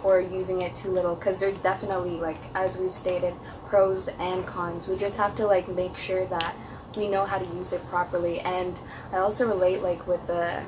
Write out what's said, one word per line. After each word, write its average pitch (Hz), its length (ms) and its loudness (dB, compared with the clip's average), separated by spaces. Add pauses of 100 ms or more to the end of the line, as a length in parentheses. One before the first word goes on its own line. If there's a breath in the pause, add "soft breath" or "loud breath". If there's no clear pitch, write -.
or 190 160 8
using 185 420 -2
it 175 140 -4
too - 160 -6
little. 180 240 2
'Cause 185 240 0
there's 196 180 2
definitely, 190 640 0
like, 160 180 -4 (160)
as 190 240 0
we've 185 160 -2
stated, 180 400 0 (340 loud breath)
pros 190 420 4 (100)
and 185 260 -2
cons. 175 420 -4
We 190 80 0
just 202 220 -2
have 202 200 2
to, 214 100 2
like, 185 200 6
make 180 300 -2
sure 185 300 0
that 175 260 -2 (420 loud breath)
we 208 120 0
know 196 180 2
how 196 120 -2
to 180 80 -2 (120)
use 180 160 -4
it 175 160 -4
properly. 175 500 0
And 180 400 -2 (340 loud breath)
I 185 40 2
also 214 300 4
relate, 185 360 4
like, 175 240 -2
with 180 200 0
the 170 400 0